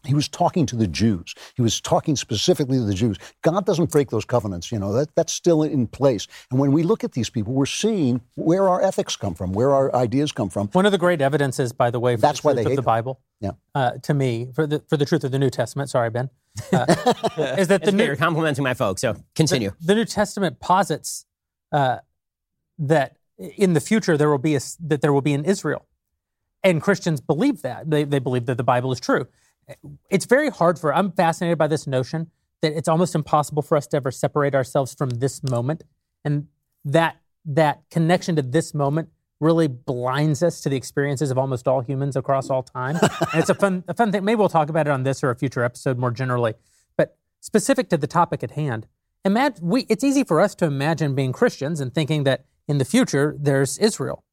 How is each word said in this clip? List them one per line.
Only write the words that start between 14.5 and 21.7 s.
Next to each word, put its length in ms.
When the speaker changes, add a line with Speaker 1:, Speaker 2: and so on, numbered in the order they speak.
Speaker 2:
for 100
the, 220
for 80
the 80
truth 220
of 60
the 60
New 120
Testament, 400
sorry, 200
Ben, 200
uh, 140
Speaker 1:
<laughs> 520
Speaker 2:
is 100
that 0
the 60
Speaker 3:
It's 160
okay, 80
Speaker 2:
New 80
Speaker 3:
you're 100
complimenting 480
my 120
folks, 260
so 160
continue. 360
Speaker 2:
The, 60
the 80
New 100
Testament 560
posits, 640